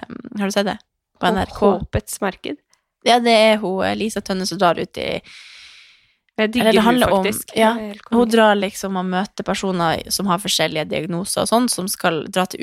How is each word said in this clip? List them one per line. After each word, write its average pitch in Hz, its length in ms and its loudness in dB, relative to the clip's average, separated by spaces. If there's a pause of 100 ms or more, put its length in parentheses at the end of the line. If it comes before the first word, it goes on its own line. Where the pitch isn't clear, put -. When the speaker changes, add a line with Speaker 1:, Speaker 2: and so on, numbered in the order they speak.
(400)
Speaker 1:
har 196 100 -2
du - 20 -4
sett 202 140 0
det? - 120 -4 (420)
På - 80 0
N 196 100 2
R 190 140 -4
K. - 80 -14 (200)
Speaker 2:
Håpets - 420 -6
marked? - 360 -6 (480)
Speaker 1:
Ja, 233 140 6
det 233 140 4
er 214 240 6
hun, 190 280 -4
eh, 202 100 -2
Lisa 208 260 -4
Tønne 190 260 -4
som 233 100 -6
drar 170 220 2
ut - 180 -8
i - 240 -4 (1160)
Speaker 2:
Jeg 220 160 0
digger 220 140 2
Speaker 1:
Eller 226 40 6
det 220 120 6
Speaker 2:
hun - 20 2
Speaker 1:
handler 240 280 2
om, 190 120 2
Speaker 2:
faktisk. 214 300 -6
Speaker 1:
ja, 220 180 4
Speaker 2:
Hun 233 80 -6
er 214 60 -10
helt 208 140 -14 (100)
Speaker 1:
hun 233 80 4
Speaker 2:
konge. 233 120 4
Speaker 1:
drar 220 240 6
liksom 196 420 -4
og 180 80 -2
møter 185 380 -4
personer 185 680 -2
som 196 160 -2
har 175 100 2
forskjellige 160 520 -2
diagnoser 170 520 -4
og - 80 -2
sånn, 240 200 2
som 185 180 -4
skal 170 420 -2
dra 185 160 -2
til - 180 -10